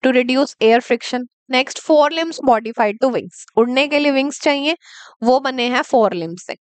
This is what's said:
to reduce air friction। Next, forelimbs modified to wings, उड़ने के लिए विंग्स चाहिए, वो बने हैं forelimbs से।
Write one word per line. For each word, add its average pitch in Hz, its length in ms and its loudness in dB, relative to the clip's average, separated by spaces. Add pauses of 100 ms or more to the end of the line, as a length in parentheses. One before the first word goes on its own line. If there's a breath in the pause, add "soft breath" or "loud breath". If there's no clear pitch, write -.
to 254 80 4
reduce 254 500 0
air 226 240 4
friction। 247 400 -4 (240)
Next, 262 320 -4
forelimbs 320 640 0
modified 220 540 0
to 262 80 2
wings, - 340 -8 (120)
उड़ने 247 320 2
के 294 100 0
लिए 294 140 2
विंग्स 269 300 -2
चाहिए, 294 340 0 (460 loud breath)
वो 254 180 4
बने 262 280 -4
हैं 247 120 -2
forelimbs 185 580 0
से। - 240 -12